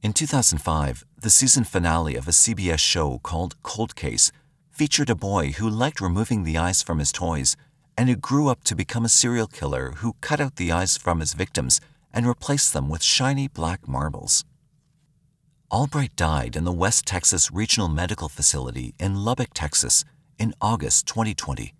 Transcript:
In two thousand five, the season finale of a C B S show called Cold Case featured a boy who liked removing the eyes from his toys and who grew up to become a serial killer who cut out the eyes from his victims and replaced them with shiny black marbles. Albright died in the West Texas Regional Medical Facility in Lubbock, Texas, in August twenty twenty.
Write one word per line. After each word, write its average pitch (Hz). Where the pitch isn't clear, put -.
In 107
two 160
thousand 131
five, 73
the -
season 127
finale 82
of 64
a 85
C -
B 95
S 78
show 71
called 82
Cold -
Case -
featured 147
a 113
boy 90
who 104
liked 117
removing 98
the 80
eyes 87
from 82
his 71
toys 80
and 127
who 123
grew 143
up 127
to -
become 113
a 113
serial 120
killer 67
who 110
cut 151
out 139
the 85
eyes 90
from 85
his 76
victims 73
and 120
replaced 139
them 69
with 82
shiny 135
black 82
marbles. 69
Albright 139
died 71
in 78
the 85
West 92
Texas -
Regional 104
Medical 85
Facility 64
in 98
Lubbock, 120
Texas, -
in 113
August 104
twenty 110
twenty. 62